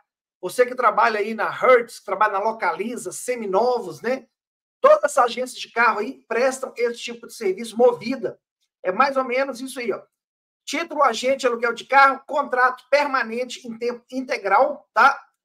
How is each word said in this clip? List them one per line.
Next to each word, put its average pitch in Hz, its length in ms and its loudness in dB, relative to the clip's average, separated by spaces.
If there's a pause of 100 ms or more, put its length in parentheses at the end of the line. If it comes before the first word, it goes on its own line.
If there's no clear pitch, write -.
(400)
Você 214 260 0
que 247 80 -10
trabalha 220 460 2
aí 220 120 -4
na 202 160 -4
Hertz, 233 520 2
que - 40 -20
trabalha 202 280 0
na 196 80 -2
Localiza, 202 720 -4
Seminovos, 214 920 -2
né? 254 240 -4 (540)
Todas 605 240 4
essas 277 200 2
agências 240 360 -6
de - 100 -14
carro 220 300 0
aí 262 260 -10
prestam 247 500 -2
esse 233 220 -2
tipo 233 300 -14
de - 60 -20
serviço, 208 440 -6
Movida. 240 600 2 (420)
É 185 80 -2
mais 262 260 0
ou 262 60 0
menos 254 380 -2
isso 269 180 -12
aí, 233 140 -4
ó. - 100 -6 (640)
Título, 302 400 -2
agente, 254 420 0
aluguel 233 260 0
de 226 120 -10
carro, 269 420 4
contrato 254 640 0
permanente 254 760 -2
em 226 140 -14
tempo 240 320 -6
integral, 254 800 0
tá? 262 320 4 (200)